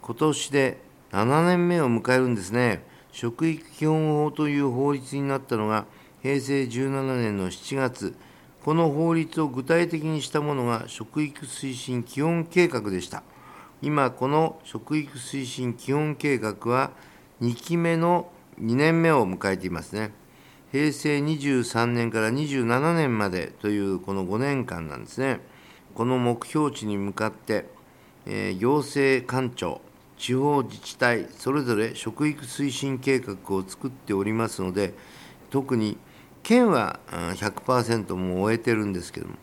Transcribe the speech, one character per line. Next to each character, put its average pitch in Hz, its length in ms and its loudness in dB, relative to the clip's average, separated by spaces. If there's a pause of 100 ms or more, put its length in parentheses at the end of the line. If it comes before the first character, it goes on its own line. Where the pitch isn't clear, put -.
今 113 140 -10
年 151 340 0
で 139 320 2 (300)
七 127 340 4
年 175 220 4
目 175 120 2
を 151 60 2
迎 120 260 2
え 127 60 6
る 131 100 4
ん 123 60 2
で 101 80 -2
す 92 80 -10
ね。 117 460 0 (200)
食 120 320 -2
育 156 240 -4
基 - 140 -4
本 156 400 2
法 147 60 -2
と 147 180 0
い 143 100 2
う 139 120 2
法 135 200 2
律 135 240 -4
に 139 100 -2
な 139 120 0
っ 135 40 -4
た 127 140 -2
の 107 140 0
が 107 160 2 (360)
平 135 200 0
成 135 260 0
十 127 220 -2
七 135 260 0
年 110 220 0
の 92 120 -2
七 - 260 -8
月。 123 380 -2 (480)
こ 151 120 0
の 160 160 4
法 165 240 2
律 165 260 0
を 156 80 2
具 131 160 -4
体 165 240 4
的 165 160 -4
に 156 180 -2
し - 60 -8
た 151 140 0
も 147 120 0
の 127 120 0
が 117 220 0
食 - 360 -6
育 143 220 -8
推 131 280 -8
進 123 300 -4
基 - 180 -6
本 165 220 0
計 170 240 4
画 131 220 -2
で 95 100 0
し 90 80 -8
た。 - 160 -12 (580)
今、 143 300 2
こ 127 160 -2
の 156 380 2
食 - 320 -6
育 139 200 -6
推 131 280 -8
進 123 300 -4
基 127 180 -4
本 151 220 0
計 139 240 0
画 107 160 -2 (140)
は 131 220 2 (480)
二 120 160 0
期 170 220 -4
目 170 180 2
の 170 340 2 (280)
二 113 180 -2
年 160 260 4
目 160 120 6
を 123 120 6
迎 92 280 -2
え - 20 2
て 92 120 -6
い - 20 -2
ま 82 120 -4
す - 120 -12
ね。 107 180 -4 (640)
平 147 180 2
成 147 300 0
二 151 180 0
十 135 240 2
三 120 300 2
年 117 180 0
か 113 80 0
ら 110 120 2
二 147 160 0
十 135 180 0
七 131 280 2
年 139 240 2
ま 101 120 2
で 90 320 -4
と 104 80 0
い 104 80 2
う 98 240 0
こ 98 120 -4
の 95 120 0
五 101 140 -2
年 135 260 0
間 85 240 -8
な 69 80 -8
ん 55 80 -12
で - 40 -20
す - 100 -10
ね。 131 200 0 (540)
こ 113 100 -2
の 127 140 2
目 120 280 0
標 147 300 0
値 110 100 -10
に 104 120 -2
向 98 160 -4
か 110 140 -2
っ 107 40 -2
て、 - 380 -4 (560)
え 101 240 -2
ー、 95 100 -4
行 131 200 2
政 135 460 2
官 127 260 -2
庁、 90 280 -6 (380)
地 - 160 -4
方 139 300 2
自 107 140 -10
治 - 200 -14
体、 120 300 2 (100)
そ 131 140 -2
れ 147 100 2
ぞ 120 140 0
れ 113 180 0
食 147 340 -2
育 143 180 -4
推 139 260 -4
進 131 280 -4
計 131 200 2
画 101 160 -6 (180)
を 95 140 0
作 - 220 -8
っ - 20 -8
て - 220 -6
お 98 100 2
り 107 100 0
ま 113 140 0
す - 140 -6
の 92 100 -2
で、 95 220 -2 (560)
特 135 260 0
に 107 220 0 (440)
県 233 300 6
は、 113 280 0 (120)
う 85 220 -4
ん、 - 20 -4
百 98 280 -4
パ 127 160 2
ー 113 40 2
セ 117 120 2
ン 104 100 -2
ト 95 100 -4
も 92 260 -2
終 110 140 2
え - 20 -4
て 117 160 0
る 107 120 0
ん 101 80 -2
で 87 80 -4
す - 100 -12
け - 100 -10
ど - 60 -10
も - 160 -12